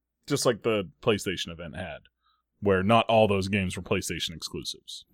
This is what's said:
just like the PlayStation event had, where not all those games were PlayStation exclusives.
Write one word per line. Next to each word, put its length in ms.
just 200
like 160
the 260
PlayStation 500
event 240
had, 220
where 220
not 240
all 220
those 200
games 280
were 60
PlayStation 520
exclusives. 800